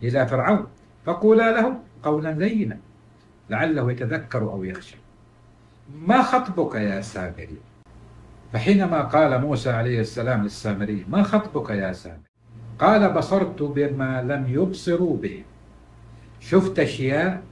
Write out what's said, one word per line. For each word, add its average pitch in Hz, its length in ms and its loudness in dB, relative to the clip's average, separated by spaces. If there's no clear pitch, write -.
إلى 123 240 2
فرعون، 131 400 2
فقولا 220 540 4
له 254 160 0
قولاً 151 260 -2
ليناً 180 500 -2
لعله 127 420 0
يتذكر 120 500 -6
أو 98 220 -6
يخشى. 92 320 -12
"ما 185 280 4
خطبك 190 520 -2
يا 101 260 -2
سامري؟" 85 580 -12
فحينما 170 500 2
قال 135 380 4
موسى 135 300 0
عليه 117 300 0
السلام 117 420 -2
للسامري: 101 680 -4
"ما 180 140 2
خطبك 196 480 0
يا 95 220 -2
سامري؟" 85 280 -16
قال: 196 340 6
"بصرت 180 500 0
بما 135 600 -2
لم 135 260 -2
يبصروا 170 680 0
به". 101 280 -8
شفت 185 380 2
أشياء 147 720 0